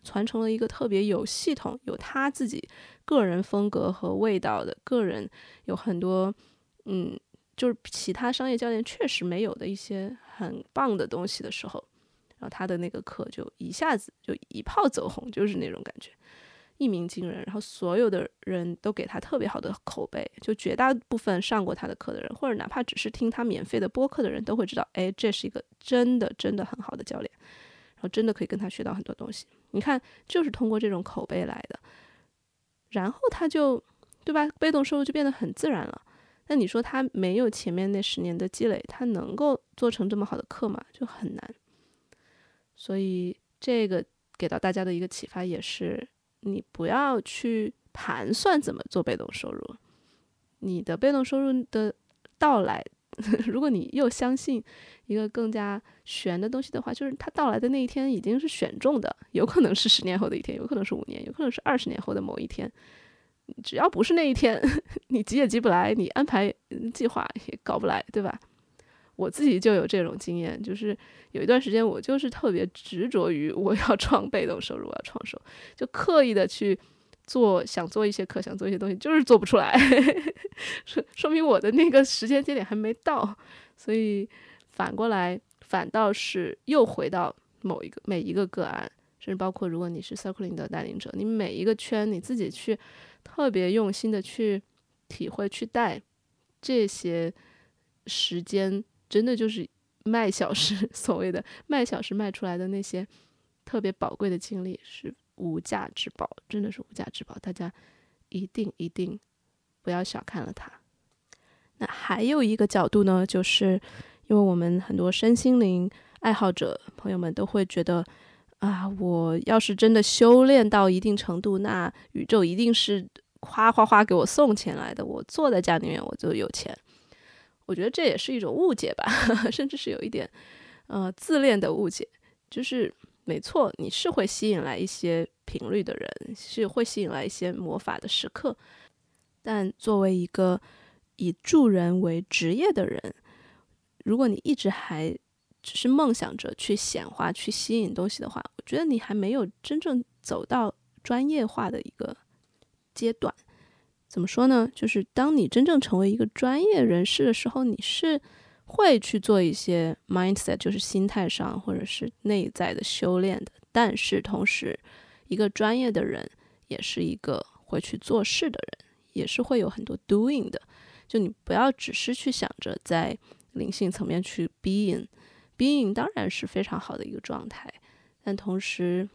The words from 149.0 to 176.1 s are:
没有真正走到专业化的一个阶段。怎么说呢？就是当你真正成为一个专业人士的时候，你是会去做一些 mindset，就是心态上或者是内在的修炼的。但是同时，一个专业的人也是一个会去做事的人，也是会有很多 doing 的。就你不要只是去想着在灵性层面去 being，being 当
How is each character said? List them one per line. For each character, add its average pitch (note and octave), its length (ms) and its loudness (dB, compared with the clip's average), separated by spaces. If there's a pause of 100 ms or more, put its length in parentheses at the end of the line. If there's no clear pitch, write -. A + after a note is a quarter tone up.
没 G3+ 200 0
有 A#3+ 140 0 (140)
真 D4+ 180 -4
正 C4 240 0 (180)
走 - 220 -6
到 A#3 300 0 (300)
专 B3+ 260 0
业 D4 160 2
化 - 240 -4
的 - 100 -6
一 - 160 -14
个 - 220 -8 (800)
阶 A3+ 180 0
段。 - 180 -4 (760)
怎 - 120 -6
么 F3 60 0
说 A#3+ 220 4
呢？ A#3+ 260 6
就 - 140 -2
是 G3+ 260 0
当 C#4+ 240 4
你 F#3+ 100 4
真 A#3+ 160 4
正 D#4 160 6
成 G3 200 2
为 G3 100 4
一 G#3 60 2
个 A#3 100 0
专 B3+ 340 0
业 G4 220 4
人 F#3 240 4
士 - 180 0
的 B3+ 80 4
时 - 160 0
候， C4 160 -2
你 A#3 160 0
是 D#4 400 0 (460)
会 E4 340 6
去 G3+ 200 -2
做 G3+ 200 6
一 E3+ 140 4
些 E3 420 0 (120)
mindset， F#3 500 0
就 F#3+ 140 -2
是 G#3 80 -2
心 G3 280 0
态 G3 220 -2
上 - 320 -6
或 F#3+ 140 -4
者 F#3 100 -6
是 - 260 -8 (120)
内 G#3 280 0
在 - 220 -4
的 - 100 -6
修 F3+ 360 0
炼 F#3+ 180 0
的。 - 140 -10 (200)
但 A#3 240 2
是 - 240 0
同 - 240 -4
时， - 360 -2 (480)
一 F3+ 80 -4
个 G#3 120 2
专 G#3+ 300 0
业 B3+ 140 0
的 G3+ 120 0
人 - 240 -6 (420)
也 - 120 -8
是 - 200 -4
一 E3 160 -2
个 - 280 -4 (200)
会 - 140 -4
去 - 200 -8
做 A3+ 240 0
事 - 260 0
的 - 100 -10
人， - 280 -14 (260)
也 - 140 -4
是 - 160 -2
会 B3 160 2
有 F#3+ 100 0
很 A3+ 160 -10
多 - 100 -8 (120)
doing A#3 420 2
的。 - 100 -8 (480)
就 A3+ 120 0
你 G3 120 0 (120)
不 - 100 -2
要 B3+ 180 4
只 - 220 -6
是 - 180 -2
去 C4 200 -2
想 - 180 -4 (100)
着 - 240 -8
在 - 320 0 (360)
灵 - 200 -6
性 F#3+ 200 -2
层 F#3 160 -6
面 E3+ 160 -2
去 - 260 -6 (140)
being，being G#3 1300 0
当 B3+ 220 -2